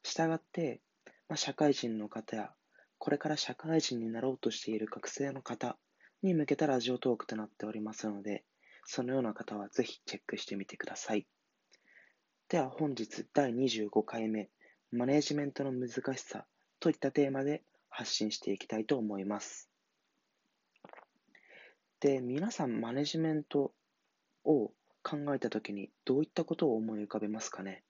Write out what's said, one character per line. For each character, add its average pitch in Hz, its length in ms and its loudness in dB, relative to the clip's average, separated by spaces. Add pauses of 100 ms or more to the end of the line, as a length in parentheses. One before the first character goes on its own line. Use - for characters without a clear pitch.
し - 100 -6
た 165 140 4
が 160 80 2
っ - 60 -6 (100)
て、 143 280 -2 (480)
ま - 60 -4
あ、 - 20 -2
社 - 180 -2
会 143 200 6
人 113 240 0
の 107 100 -4
方 - 280 -6
や、 104 160 -6 (440)
こ - 140 -2
れ 147 80 4
か 151 120 -2
ら - 60 0
社 - 200 -4
会 160 240 2
人 127 180 -2
に 113 140 -2
な 117 80 -2
ろ 127 100 2
う 127 80 -4
と - 140 0
し - 80 -6
て - 100 -6
い 107 80 0
る 107 80 -2
学 - 220 -8
生 139 240 -4
の 135 100 -10
方 120 340 -6 (460)
に 185 120 4
向 151 120 4
け 147 80 4
た 156 140 2
ラ 131 100 4
ジ 120 140 0
オ 123 60 0
ト 127 140 2
ー 110 40 4
ク - 100 -10
と - 80 -4
な 107 120 -4
っ - 40 -18
て - 160 -8
お 107 60 -4
り 110 80 -6
ま 107 140 -6
す 110 140 -4
の 101 140 -4
で、 101 220 -4 (400)
そ - 180 -4
の 123 100 0
よ 135 60 4
う 127 40 4
な 107 120 0
方 104 220 -8
は 101 140 -6
ぜ 127 120 2
ひ - 240 -4
チ - 80 -8
ェ 98 60 -10
ッ - 40 -20
ク - 120 -6
し - 100 -8
て - 80 -6
み 98 120 -6
て - 100 -16
く - 100 -8
だ - 80 -8
さ - 220 -2
い。 - 100 -2 (1200)
で 175 100 2
は 131 120 0
本 147 200 0
日 117 440 -4
第 135 180 4
二 127 160 4
十 110 200 0
五 107 160 4
回 113 240 -2
目、 107 220 -2 (420)
マ 120 140 2
ネ 143 140 6
ジ 147 140 0
メ 147 120 0
ン 139 60 -4
ト 139 120 -2
の 135 80 0
難 127 440 -2
し - 40 -10
さ - 260 -12 (320)
と 170 120 4
い - 20 2
っ - 40 0
た 139 140 0
テ 143 160 4
ー 139 60 0
マ 135 100 0
で 147 220 0 (240)
発 - 240 -6
信 107 180 0
し - 80 -6
て - 140 -2
い 98 60 -2
き - 100 -12
た 110 100 -2
い 110 60 -2
と 139 140 2
思 104 200 -2
い 95 60 -4
ま 104 160 -2
す。 - 280 -14 (2250)
で、 139 220 4
皆 143 320 -2
さ 156 140 -2
ん 113 140 0
マ 117 120 -4
ネ 139 120 0
ジ 160 140 -2
メ 160 140 2
ン 151 100 0
ト 139 300 0 (680)
を 135 300 4 (300)
考 143 320 0
え - 40 0
た 113 120 0
と 107 100 0
き 101 140 -6
に 98 160 -6 (160)
ど 131 140 4
う - 20 4
い - 40 2
っ - 40 -20
た - 140 0
こ - 120 -2
と 160 120 4
を 120 60 6
思 110 220 0
い 104 80 -2
浮 98 40 -8
か 110 100 -4
べ 104 100 0
ま 107 140 -4
す - 80 -6
か 95 120 -8
ね？ 95 280 -10